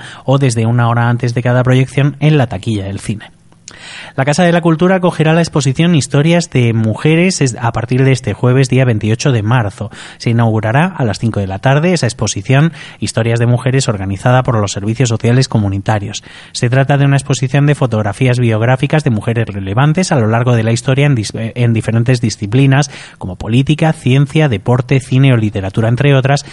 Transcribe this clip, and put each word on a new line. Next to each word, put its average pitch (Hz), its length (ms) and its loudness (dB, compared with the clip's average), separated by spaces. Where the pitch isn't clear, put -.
o 135 100 2
desde 117 300 0
una 120 240 2
hora 117 180 2
antes 120 240 0
de 120 100 -2
cada 123 200 2
proyección 127 400 2
en 151 180 2
la 123 120 2
taquilla 101 340 -4
del 98 160 -8
cine. - 320 -8
La 135 100 -2
Casa 151 160 2
de 170 100 4
la 170 80 2
Cultura 170 360 2
acogerá 160 360 0
la 170 80 2
exposición 160 540 0
Historias 160 560 0
de 117 240 2
Mujeres 156 680 0
es-, 131 180 0
a 117 140 -2
partir 127 320 0
de 135 80 4
este 104 220 -2
jueves, 127 340 2
día 127 160 2
veintiocho 110 480 0
de 113 100 0
marzo. 107 480 -2
Se - 120 -2
inaugurará 117 560 2
a 175 180 -4
las 101 140 -2
cinco 110 220 -2
de 98 60 -4
la 95 120 -8
tarde 147 360 0
esa 147 120 -2
exposición 127 680 0
Historias 117 400 -2
de 117 60 2
Mujeres 123 420 0
organizada 104 540 0
por 113 180 0
los 101 120 -2
servicios 113 360 -2
sociales 117 400 0
comunitarios. 101 720 -2
Se - 160 -2
trata 135 300 2
de 143 80 2
una 139 100 2
exposición 139 480 0
de 147 100 2
fotografías 117 640 0
biográficas 123 680 0
de 139 60 2
mujeres 113 360 -2
relevantes 120 680 0
a 160 40 2
lo 113 100 2
largo 120 280 2
de 110 100 0
la 117 80 2
historia 131 340 0
en 143 100 2
dis-, 110 380 -6
en 120 180 2
diferentes 117 480 0
disciplinas 131 680 0
como 92 200 -10
política, 151 580 0
ciencia, 139 560 0
deporte, 123 500 0
cine 131 320 2
o 123 40 4
literatura, 107 520 -2
entre 135 260 2
otras, 135 380 2